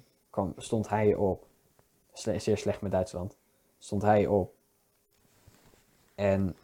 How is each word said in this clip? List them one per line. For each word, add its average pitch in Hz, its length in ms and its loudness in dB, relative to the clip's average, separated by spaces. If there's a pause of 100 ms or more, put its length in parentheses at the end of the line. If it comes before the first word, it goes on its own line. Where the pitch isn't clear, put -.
(300)
kwam, 95 280 -4
stond 110 320 -4
hij 107 260 4
op. 95 300 -2 (680)
Sle-, - 260 -4
zeer 104 180 2
slecht - 240 -4
met 98 100 -6
Duitsland. 90 460 -4 (400)
Stond - 240 -6
hij 104 260 4
op. 98 260 2 (1600)
En 98 480 0